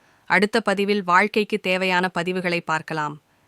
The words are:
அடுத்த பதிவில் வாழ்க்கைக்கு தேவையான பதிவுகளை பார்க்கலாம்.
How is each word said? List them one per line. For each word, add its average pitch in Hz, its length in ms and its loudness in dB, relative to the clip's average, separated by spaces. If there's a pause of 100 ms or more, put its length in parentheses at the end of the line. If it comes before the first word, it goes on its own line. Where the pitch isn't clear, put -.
(260)
அடுத்த 208 360 2
பதிவில் 202 420 0
வாழ்க்கைக்கு 202 560 2
தேவையான 185 540 0
பதிவுகளை 175 460 -2
பார்க்கலாம். 156 640 -6 (260)